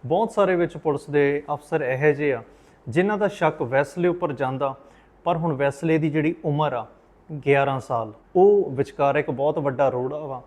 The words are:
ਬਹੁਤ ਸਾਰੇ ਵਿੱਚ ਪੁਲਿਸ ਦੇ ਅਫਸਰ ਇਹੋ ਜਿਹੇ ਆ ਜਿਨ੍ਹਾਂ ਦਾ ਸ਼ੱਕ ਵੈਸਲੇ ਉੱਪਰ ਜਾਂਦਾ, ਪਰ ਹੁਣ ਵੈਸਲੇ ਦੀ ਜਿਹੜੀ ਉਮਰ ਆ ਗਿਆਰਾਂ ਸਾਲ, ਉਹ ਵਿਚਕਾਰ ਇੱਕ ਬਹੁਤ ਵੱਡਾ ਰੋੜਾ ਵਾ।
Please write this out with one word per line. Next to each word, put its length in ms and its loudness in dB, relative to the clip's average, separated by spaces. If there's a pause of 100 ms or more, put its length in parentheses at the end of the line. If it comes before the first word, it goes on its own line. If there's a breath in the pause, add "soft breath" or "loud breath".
ਬਹੁਤ 260 0
ਸਾਰੇ 240 2
ਵਿੱਚ 200 0
ਪੁਲਿਸ 340 -4
ਦੇ 320 2 (100)
ਅਫਸਰ 280 -4
ਇਹੋ 320 2
ਜਿਹੇ 200 0
ਆ 100 -4 (460 soft breath)
ਜਿਨ੍ਹਾਂ 300 0
ਦਾ 100 2
ਸ਼ੱਕ 340 -2
ਵੈਸਲੇ 460 0
ਉੱਪਰ 240 -2
ਜਾਂਦਾ, 420 -4 (500 loud breath)
ਪਰ 120 0
ਹੁਣ 160 -2
ਵੈਸਲੇ 460 0
ਦੀ 120 0
ਜਿਹੜੀ 240 0 (100)
ਉਮਰ 280 -2
ਆ 140 -6 (600)
ਗਿਆਰਾਂ 340 2
ਸਾਲ, 320 -4 (240)
ਉਹ 340 6
ਵਿਚਕਾਰ 460 0
ਇੱਕ 140 -2
ਬਹੁਤ 280 -2
ਵੱਡਾ 300 0
ਰੋੜਾ 300 -4
ਵਾ। 280 -10